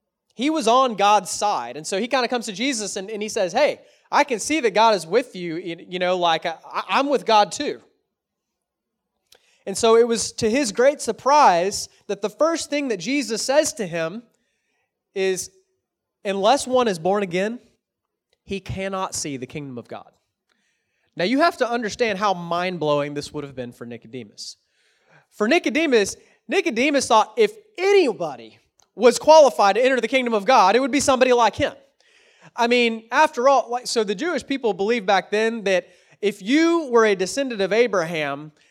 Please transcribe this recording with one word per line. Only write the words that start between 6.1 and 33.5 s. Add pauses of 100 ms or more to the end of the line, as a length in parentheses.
like,
I, (100)
I'm
with
God
too." (1900)
And
so
it
was
to
his
great
surprise (160)
that
the
first
thing
that
Jesus
says
to
him (920)
is, (760)
"Unless
one
is
born
again, (840)
he
cannot
see
the
kingdom
of
God." (1080)
Now,
you
have
to
understand
how
mind-blowing
this
would
have
been
for
Nicodemus. (720)
For
Nicodemus, (320)
Nicodemus
thought
if (240)
anybody (380)
was
qualified
to
enter
the
kingdom
of
God,
it
would
be
somebody
like
him. (840)
I
mean,
after
all,